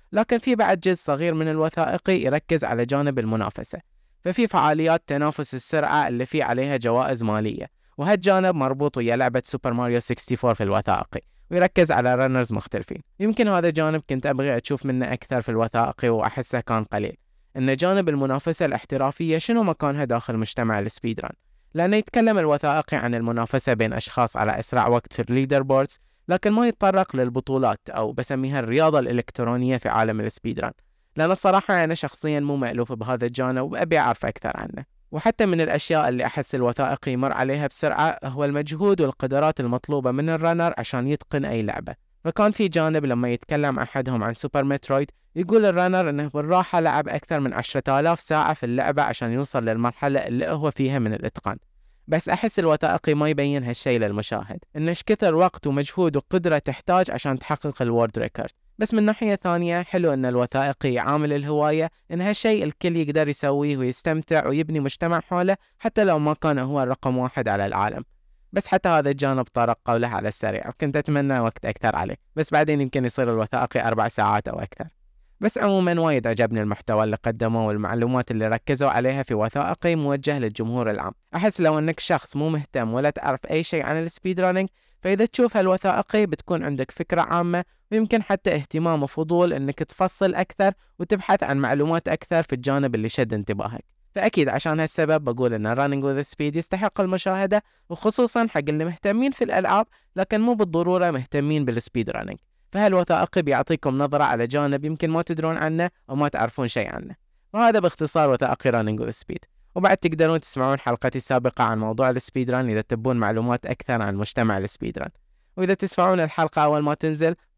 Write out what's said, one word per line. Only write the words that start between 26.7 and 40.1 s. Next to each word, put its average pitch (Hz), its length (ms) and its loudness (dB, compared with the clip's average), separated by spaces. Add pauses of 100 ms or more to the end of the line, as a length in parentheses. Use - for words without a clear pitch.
للبطولات 127 640 0 (100)
أو 110 220 -4
بسميها 131 480 -4
الرياضة 147 380 4
الإلكترونية 123 800 0
في 110 120 -4
عالم 113 320 0
السبيد 110 400 -6
ران، - 120 -6 (440)
لأن 160 140 2
الصراحة 190 540 2
أنا 160 100 0
شخصيًا 151 460 -4
مو 143 160 -2
مألوف 120 360 -2
بهذا 120 340 -4
الجانب 127 460 -2
وأبي 165 260 0
أعرف 123 280 0
أكثر - 280 -6
عنه. - 300 -10 (280)
وحتى 220 340 0
من 170 140 2
الأشياء 156 480 0
اللي 123 180 -2
أحس - 280 -6
الوثائقي 131 580 -2
يمر 131 200 0
عليها 139 340 -2
بسرعة - 580 0
هو 135 200 -4
المجهود 151 560 0
والقدرات 139 600 0
المطلوبة 127 500 -2